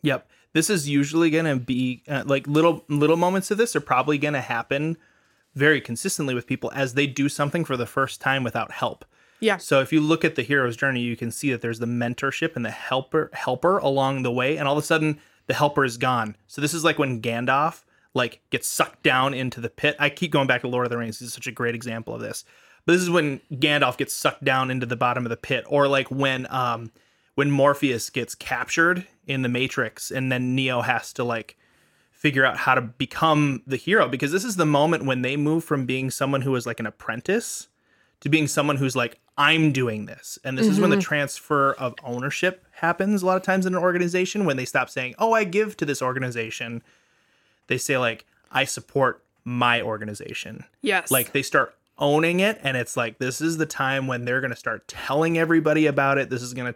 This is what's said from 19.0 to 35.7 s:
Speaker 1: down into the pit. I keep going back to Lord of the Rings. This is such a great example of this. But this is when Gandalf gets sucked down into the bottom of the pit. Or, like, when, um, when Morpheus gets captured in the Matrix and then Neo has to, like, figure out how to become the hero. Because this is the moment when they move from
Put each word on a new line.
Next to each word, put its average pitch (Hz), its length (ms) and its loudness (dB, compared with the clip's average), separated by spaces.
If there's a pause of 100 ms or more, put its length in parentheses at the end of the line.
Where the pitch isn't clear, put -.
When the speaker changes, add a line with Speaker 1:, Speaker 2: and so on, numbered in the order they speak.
Speaker 1:
down 135 320 4
into 127 260 -6
the 117 80 -6
pit. - 300 -2
I 143 100 2
keep 151 220 -4
going 143 160 2
back 123 140 2
to 131 80 -6
Lord 123 180 0
of 117 40 -2
the 120 80 -4
Rings. 113 200 -8
This 123 100 -14
is - 60 -10
such 123 140 -10
a 120 40 -10
great 117 220 -2
example 113 400 -10
of 117 60 -10
this. 110 240 -10 (420)
But 165 60 6
this 180 100 4
is 175 80 -2
when 147 300 0 (120)
Gandalf 143 440 2
gets - 180 -4
sucked - 300 -2
down 131 260 2
into 127 160 -2
the 123 80 -4
bottom 123 320 0
of 117 40 -4
the 117 60 -4
pit. - 300 -4
Or, 143 220 4
like, 135 240 2
when, 135 360 0
um, 117 440 -4 (420)
when 143 160 2
Morpheus 139 600 2
gets - 260 -6
captured 165 680 0 (220)
in 135 160 -2
the 123 60 0
Matrix 123 640 -4
and 131 180 -2
then 127 240 0
Neo 131 280 0
has 117 320 -2
to, 127 100 -4
like, 117 320 -6 (560)
figure 135 340 2
out 127 120 2
how 131 180 4
to 127 40 2
become 143 840 0
the 131 100 -2
hero. 185 320 2
Because 139 220 -2
this 190 140 -2
is 233 120 -4
the 170 80 2
moment 151 420 4
when 127 160 0
they 131 140 -2
move 151 280 0
from 139 200 0